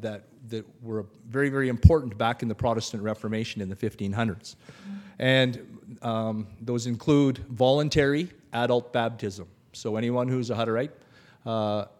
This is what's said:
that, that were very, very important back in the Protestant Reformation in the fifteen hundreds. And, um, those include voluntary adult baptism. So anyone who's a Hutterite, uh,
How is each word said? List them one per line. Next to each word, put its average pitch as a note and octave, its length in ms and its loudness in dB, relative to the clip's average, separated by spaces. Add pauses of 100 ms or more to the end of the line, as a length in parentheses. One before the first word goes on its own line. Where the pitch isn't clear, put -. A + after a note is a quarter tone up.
that, G#2 220 -10 (240)
that A2 180 -8 (160)
were A2 240 -6 (200)
very, C3+ 220 2
very C3+ 220 0
important B2 480 6
back A#2 240 0
in A#2+ 60 -2
the G#2+ 60 -2
Protestant A2+ 480 -2
Reformation A2 600 -4
in F#2+ 80 -6
the F#2+ 60 -8
fifteen G2+ 360 -4
hundreds. A2+ 440 -4 (640)
And, B2+ 840 0
um, A2 460 -2 (120)
those A#2+ 260 -4
include C3+ 520 2 (100)
voluntary C#3+ 800 2 (240)
adult A#2+ 400 0
baptism. A2 560 -4 (240)
So G#2+ 240 -6
anyone B2 320 0
who's B2+ 220 -2
a A2+ 40 -2
Hutterite, A2+ 360 -2 (560)
uh, G#2+ 400 -2 (140)